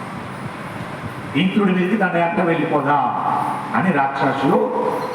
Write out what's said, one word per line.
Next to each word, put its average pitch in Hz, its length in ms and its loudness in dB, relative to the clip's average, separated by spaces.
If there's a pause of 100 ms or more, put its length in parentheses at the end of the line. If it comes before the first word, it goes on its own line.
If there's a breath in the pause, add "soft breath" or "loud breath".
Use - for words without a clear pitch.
(1400)
ఇంద్రుడి 190 300 4
మీదకి 180 240 2
దండయాత్ర 170 460 2
వెళ్ళిపోదాం 147 880 2 (420)
అని 180 180 2
రాక్షసులు 147 960 2 (240)